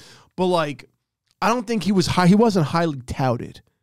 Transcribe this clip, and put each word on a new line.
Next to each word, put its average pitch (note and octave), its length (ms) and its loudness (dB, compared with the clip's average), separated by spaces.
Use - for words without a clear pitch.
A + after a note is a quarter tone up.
But, F#3 120 -2
like, D#3+ 420 -4
I F#3+ 60 2
don't B3 180 -2
think A3+ 160 -2
he F#3+ 80 -2
was F#3+ 160 2
high, F3+ 180 2
he F3 100 6
wasn't G3+ 300 2
highly D#3+ 400 -4
touted. B2 560 -6